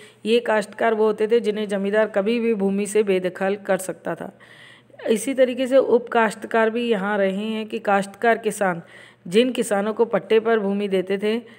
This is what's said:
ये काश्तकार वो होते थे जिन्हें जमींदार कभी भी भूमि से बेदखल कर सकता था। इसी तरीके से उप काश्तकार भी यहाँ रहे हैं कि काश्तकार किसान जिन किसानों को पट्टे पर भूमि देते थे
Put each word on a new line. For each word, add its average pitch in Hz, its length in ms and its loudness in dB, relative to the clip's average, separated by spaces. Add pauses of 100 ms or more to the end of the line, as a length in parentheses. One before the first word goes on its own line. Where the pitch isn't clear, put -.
(260)
ये 226 140 2
काश्तकार 220 540 0
वो 214 120 2
होते 214 220 0
थे 233 120 4
जिन्हें 208 280 -2
जमींदार 202 400 0
कभी 214 320 0
भी 233 140 0
भूमि 196 320 0
से 214 180 2
बेदखल 190 520 -2
कर 202 220 -2
सकता 175 380 -8
था। - 180 -12 (760)
इसी 226 240 0
तरीके 254 340 2
से 269 100 4
उप 240 320 4
काश्तकार 226 600 0
भी 240 200 -2
यहाँ 208 280 -2
रहे 196 280 -2
हैं 220 220 -6
कि 226 120 -8
काश्तकार 202 580 0
किसान 196 440 -2 (460)
जिन 233 240 4
किसानों 214 420 -2
को 226 120 0
पट्टे 220 340 2
पर 220 200 2
भूमि 202 280 -2
देते 190 300 -2
थे 214 240 -2 (180)